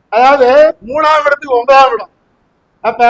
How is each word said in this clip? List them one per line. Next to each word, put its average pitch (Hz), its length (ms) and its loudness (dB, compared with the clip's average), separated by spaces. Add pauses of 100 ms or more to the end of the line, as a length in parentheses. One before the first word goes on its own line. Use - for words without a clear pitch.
(120)
அதாவது 262 360 2 (340)
மூணாம் 302 440 -2
இடத்துக்கு 285 320 -4
ஒன்பதாம் 262 360 2
இடம். 208 200 -12 (680)
அப்ப 226 260 -6